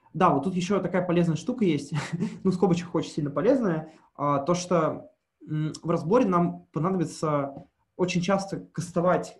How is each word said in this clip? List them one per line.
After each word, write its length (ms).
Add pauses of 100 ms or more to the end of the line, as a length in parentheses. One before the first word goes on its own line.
(120)
Да, 180
вот 140
тут 100
ещё 240
такая 260
полезная 320
штука 280
есть. 280
<laughs> 520
Ну, 80
в 20
скобочках 400
очень 160
сильно 200
полезная. 640 (220)
А, 240
то, 160
что, 560 (300)
м, 320 (100)
в 80
разборе 360
нам 400
понадобится 1000 (300)
очень 260
часто 380 (120)
кастовать, 680